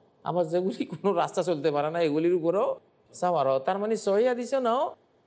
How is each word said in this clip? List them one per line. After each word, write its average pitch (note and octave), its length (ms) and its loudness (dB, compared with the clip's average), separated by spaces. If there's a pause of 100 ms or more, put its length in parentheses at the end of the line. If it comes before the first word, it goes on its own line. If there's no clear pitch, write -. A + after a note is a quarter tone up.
(240)
আবার E3+ 240 0
যেগুলি F3+ 380 -2
কোনো F#3 280 -2
রাস্তা E3+ 300 0
চলতে D#3 280 0
পারে D3 200 0
না E3+ 100 -2
এগুলির D#3+ 320 2
উপরেও F#3 420 0 (380)
সাওয়ার E3 340 0
হও। C3+ 120 2
তার F#3 200 -2
মানে A3 180 0
সহিহ G#3 300 2
হাদিসও B3 320 -2
নাও, B3+ 360 0 (320)